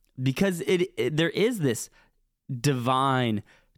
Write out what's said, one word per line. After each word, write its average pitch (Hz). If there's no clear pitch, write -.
because 165
it, 185
it, 127
there 165
is 220
this 127
divine 127